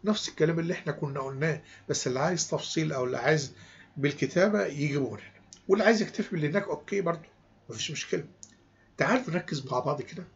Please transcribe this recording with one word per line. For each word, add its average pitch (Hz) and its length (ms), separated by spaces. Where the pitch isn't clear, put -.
نفس 208 260
الكلام 165 300
اللي 170 140
احنا - 180
كنا 139 280
قلناه، 135 420
بس 139 180
اللي 127 120
عايز 165 300
تفصيل 156 440
أو 127 120
اللي 127 120
عايز 139 360
بالكتابة 175 680
يجيبه 143 440
هنا، 107 120
واللي 196 180
عايز 220 160
يكتفي - 300
باللي 151 180
هناك 196 140
أوكي - 380
برضه، 165 280
مفيش 110 220
مشكلة. - 340
تعالوا 190 320
نركز 156 420
مع 127 80
بعض 139 220
كده. 170 340